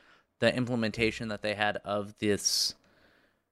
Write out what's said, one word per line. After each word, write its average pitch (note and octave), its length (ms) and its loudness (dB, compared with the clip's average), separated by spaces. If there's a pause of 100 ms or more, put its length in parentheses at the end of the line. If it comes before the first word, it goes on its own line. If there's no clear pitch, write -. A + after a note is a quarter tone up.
(400)
the A#2 160 4
implementation A2+ 760 0
that G#2 120 -8
they G#2+ 140 -2
had G#2 220 2
of G#2 420 -4
this, - 560 0 (760)